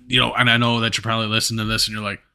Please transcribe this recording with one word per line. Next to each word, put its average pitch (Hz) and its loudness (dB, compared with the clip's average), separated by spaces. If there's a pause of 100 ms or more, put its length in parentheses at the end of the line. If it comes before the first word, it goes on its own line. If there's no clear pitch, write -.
you 123 2
know, 120 2
and 120 4
I 117 6
know 117 2
that 113 -2
you're - -10
probably 113 -2
listening 110 -2
to 110 -4
this 110 -2
and 107 -8
you're 107 -8
like 101 -6 (140)